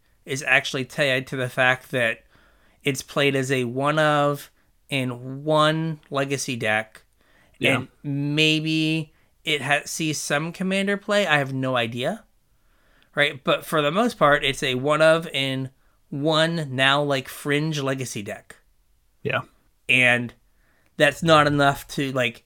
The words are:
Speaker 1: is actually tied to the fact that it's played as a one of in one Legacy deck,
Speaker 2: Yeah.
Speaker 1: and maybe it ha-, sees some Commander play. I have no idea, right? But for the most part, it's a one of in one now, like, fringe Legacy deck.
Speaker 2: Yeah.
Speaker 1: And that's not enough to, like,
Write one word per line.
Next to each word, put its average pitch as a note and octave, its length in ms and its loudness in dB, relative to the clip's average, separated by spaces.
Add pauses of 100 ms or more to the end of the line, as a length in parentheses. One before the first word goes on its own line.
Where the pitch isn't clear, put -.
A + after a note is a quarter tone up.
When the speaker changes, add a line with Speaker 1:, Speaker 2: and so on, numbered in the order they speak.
(240)
Speaker 1:
is C#3 220 -6
actually C3 380 0
tied C3 440 0
to C#3+ 80 -8
the B2+ 120 -2
fact B2+ 420 0
that A#2+ 340 -2 (600)
it's C3+ 180 -2
played C#3+ 320 0
as C3+ 160 -2
a B2+ 140 0
one C#3 340 -2
of D3 520 0 (380)
in C3 560 -6
one D#3 540 2 (120)
Legacy C#3 460 -2
deck, A2 460 -2 (560)
Speaker 2:
Yeah. C3+ 180 2
Speaker 1:
and C3 120 -6 (480)
maybe D#3 760 0 (320)
it D3+ 180 -2
ha-, D3 220 2
sees D#3 360 -4
some D#3+ 320 -4
Commander G3 440 -2
play. G3+ 300 0
I D3+ 120 2
have C3+ 140 -2
no C3 240 -2
idea, B2 480 -4 (920)
right? C#3+ 280 -2
But - 220 0
for D#3 180 0
the D3 80 0
most A3 280 -2
part, D3 260 4
it's C#3 180 -2
a C3 140 0
one D3 260 0
of E3 300 6
in C3+ 380 -4 (400)
one D#3 680 0
now, C#3 260 4
like, C#3 260 -2
fringe D3 520 -2
Legacy C3 420 -6
deck. G2+ 340 -14 (640)
Speaker 2:
Yeah. - 180 -4 (480)
Speaker 1:
And B2 440 2 (640)
that's C#3+ 240 2
not D#3 240 6
enough C#3+ 420 2
to, C#3 240 -4
like, B2 320 -2